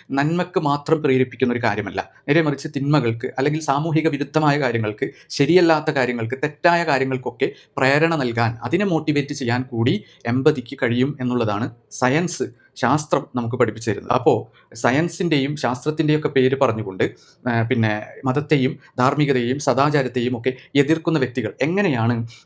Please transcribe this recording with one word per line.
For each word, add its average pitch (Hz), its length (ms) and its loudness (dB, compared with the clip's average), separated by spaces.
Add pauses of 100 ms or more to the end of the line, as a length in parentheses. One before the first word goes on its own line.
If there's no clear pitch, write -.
(120)
നന്മക്ക് 170 480 0
മാത്രം 151 420 0
പ്രേരിപ്പിക്കുന്ന 127 520 2
ഒരു 120 100 -4
കാര്യമല്ല. 101 360 -2 (260)
നേരെ 147 160 2
മറിച്ച് 147 260 -2
തിന്മകൾക്ക് 131 680 0
അല്ലെങ്കിൽ 147 260 0
സാമൂഹിക 156 460 0
വിരുദ്ധമായ 147 520 0
കാര്യങ്ങൾക്ക്, 113 480 -2 (220)
ശരിയല്ലാത്ത 160 600 4
കാര്യങ്ങൾക്ക്, 123 520 -2
തെറ്റായ 170 400 2
കാര്യങ്ങൾക്കൊക്കെ 131 640 -2 (300)
പ്രേരണ 147 380 2
നൽകാൻ, 117 380 -2 (100)
അതിനെ 180 220 0
മോട്ടിവേറ്റ് 151 560 -2
ചെയ്യാൻ 123 220 -2
കൂടി 120 300 0 (320)
എമ്പതിക്ക് 131 540 0
കഴിയും 123 320 2 (100)
എന്നുള്ളതാണ് 120 460 0 (320)
സയൻസ്, 131 480 0 (300)
ശാസ്ത്രം 143 480 0 (100)
നമുക്ക് 120 240 -2
പഠിപ്പിച്ചു 113 320 -2
തരുന്നത്. - 260 -4
അപ്പോ 190 160 4 (500)
സയൻസിൻ്റെയും 151 720 2
ശാസ്ത്രത്തിൻ്റെയും 151 640 0
ഒക്കെ 147 160 -2
പേര് 131 240 4
പറഞ്ഞുകൊണ്ട്, 107 440 -2 (400)
ആ, 120 160 -2
പിന്നെ 113 320 2 (320)
മതത്തെയും 135 480 0 (240)
ധാർമ്മികതയെയും 131 640 2
സദാചാരത്തെയും 127 760 0
ഒക്കെ 127 160 -2 (220)
എതിർക്കുന്ന 156 440 2
വ്യക്തികൾ 113 420 -4
എങ്ങനെയാണ് 135 560 0 (280)